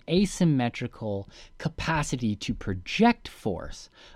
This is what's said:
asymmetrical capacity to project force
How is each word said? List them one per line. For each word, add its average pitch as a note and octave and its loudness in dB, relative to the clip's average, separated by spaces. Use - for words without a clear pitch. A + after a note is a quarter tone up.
asymmetrical B2 0
capacity D3 -2
to - -4
project - 2
force - -8